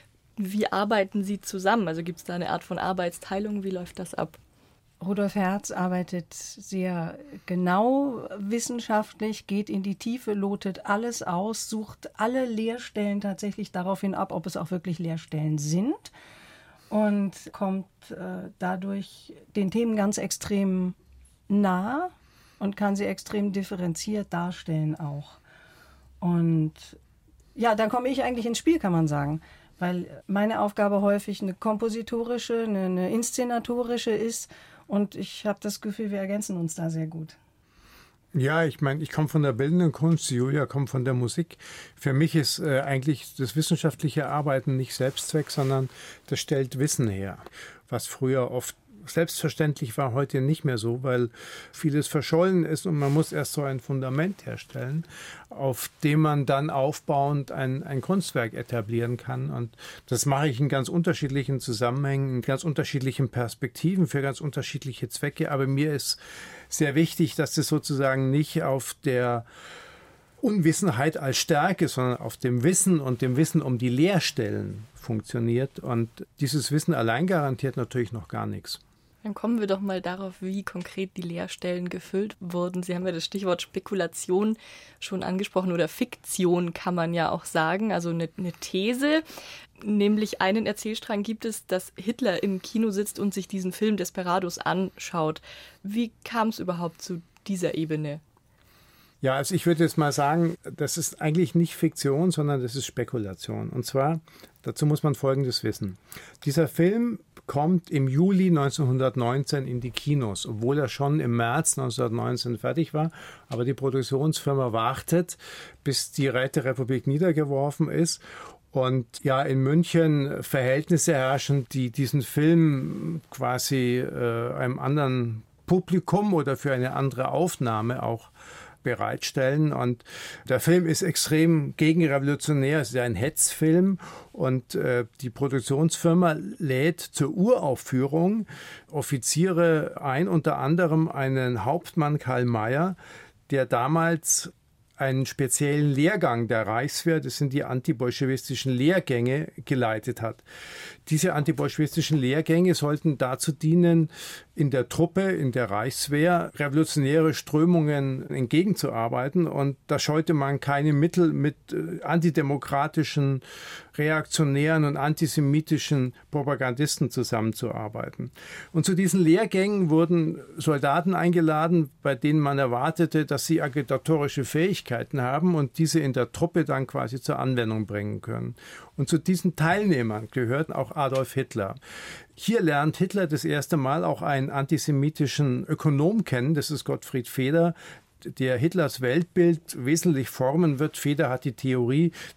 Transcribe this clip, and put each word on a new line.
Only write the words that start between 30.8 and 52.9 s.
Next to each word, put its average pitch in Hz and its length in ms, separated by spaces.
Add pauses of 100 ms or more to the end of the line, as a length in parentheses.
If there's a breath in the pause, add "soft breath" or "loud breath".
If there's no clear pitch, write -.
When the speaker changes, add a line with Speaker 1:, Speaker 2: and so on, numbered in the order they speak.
Speaker 2:
häufig 202 420
eine 190 120
kompositorische, 226 1080
eine, 202 220
eine 185 280
inszenatorische 240 1000
ist. 226 360 (400 loud breath)
Und 202 260
ich - 320
habe 202 160
das 208 180
Gefühl, 214 300
wir 202 80
ergänzen 196 400
uns 165 160
da 170 160
sehr 160 160
gut. 160 300 (1000 soft breath)
Speaker 3:
Ja, 151 300
ich - 160
meine, 147 220
ich - 80
komme 151 180
von 156 140
der 139 100
bildenden 156 380
Kunst, 160 400
Julia 131 360
kommt 135 240
von 131 140
der 131 100
Musik. 123 420 (400 loud breath)
Für 139 160
mich 151 220
ist, 156 240
äh, 135 220
eigentlich 139 560
das 131 200
wissenschaftliche 156 720
Arbeiten 139 480
nicht 131 180
Selbstzweck, 139 560
sondern 135 380 (380 loud breath)
das 131 140
stellt 135 380
Wissen 139 300
her, 98 300 (500 loud breath)
was - 180
früher 131 440
oft - 260 (280)
selbstverständlich 151 920
war, 135 140
heute 139 280
nicht 143 220
mehr 127 160
so, 117 240
weil 123 280 (420 loud breath)
vieles 147 340
verschollen 170 580
ist 156 220
und 165 100